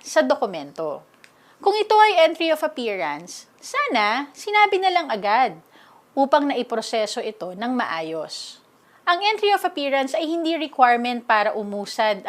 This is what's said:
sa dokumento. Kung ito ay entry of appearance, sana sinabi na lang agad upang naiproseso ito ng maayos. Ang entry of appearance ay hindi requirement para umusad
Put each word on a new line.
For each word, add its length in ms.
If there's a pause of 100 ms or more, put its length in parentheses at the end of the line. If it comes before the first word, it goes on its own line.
sa 160
dokumento. 800 (640)
Kung 80
ito 240
ay 320
entry 240
of 80
appearance, 960
sana 800
sinabi 400
na 160
lang 160
agad 480 (560)
upang 320
naiproseso 800
ito 320
ng 160
maayos. 880 (480)
Ang 160
entry 240
of 160
appearance 480
ay 80
hindi 320
requirement 720
para 320
umusad 720